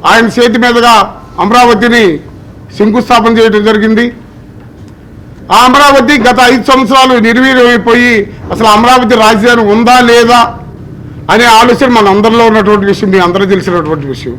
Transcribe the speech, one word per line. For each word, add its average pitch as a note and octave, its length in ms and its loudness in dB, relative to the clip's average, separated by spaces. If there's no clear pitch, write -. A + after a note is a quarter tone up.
ఆయన A3+ 260 2
చేతి A#3+ 280 0
మీదుగా A#3+ 300 0
అమరావతిని A#3 640 2
శంకుస్థాపన A3+ 640 0
చేయడం G#3+ 280 2
జరిగింది. A3 380 0
ఆ - 20 4
అమరావతి C#4 460 2
గత B3 120 0
ఐదు A#3+ 180 -2
సంవత్సరాలు C4 460 2
నిర్వీర్యమైపోయి A#3+ 840 2
అసలు A3 220 0
అమరావతి A#3+ 480 2
రాజధాని A3+ 400 2
ఉందా A#3+ 240 2
లేదా A#3+ 280 2
అనే A#3 120 0
ఆలోచన B3 380 0
మన G3+ 180 0
అందరిలో A3+ 360 0
ఉన్నటువంటి G#3 400 0
విషయం, G3 220 -2
మీ F#3+ 140 2
అందరూ F#3+ 260 -2
తెలిసినటువంటి D#3+ 600 -4
విషయం. A#2+ 260 -12